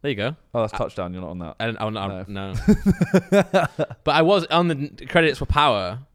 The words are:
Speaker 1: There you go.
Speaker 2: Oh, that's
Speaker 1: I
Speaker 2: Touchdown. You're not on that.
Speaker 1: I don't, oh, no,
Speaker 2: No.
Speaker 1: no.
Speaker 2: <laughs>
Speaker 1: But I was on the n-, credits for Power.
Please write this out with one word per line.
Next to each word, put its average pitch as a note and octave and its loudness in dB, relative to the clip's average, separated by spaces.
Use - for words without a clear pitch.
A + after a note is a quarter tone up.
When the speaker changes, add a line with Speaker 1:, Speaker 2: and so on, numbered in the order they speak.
Speaker 1:
There C#3+ -2
you G#2+ -2
go. A#2+ -4
Speaker 2:
Oh, A#2+ 0
that's G#2+ 0
Speaker 1:
I A2 -6
Speaker 2:
Touchdown. F#2 -4
You're F2+ -10
not E2 -10
on F2+ -10
that. E2 -12
Speaker 1:
I A2+ -4
don't, A2+ -4
oh, A2 -2
no, G2 -6
Speaker 2:
No. G2 -8
Speaker 1:
no. F#3+ 2
Speaker 2:
<laughs> F3+ 0
Speaker 1:
But D3+ 2
I D#3+ 6
was F#3 4
on E3+ 2
the D#3+ 0
n-, C#3+ -8
credits D#3+ 4
for F#2 -4
Power. A2 2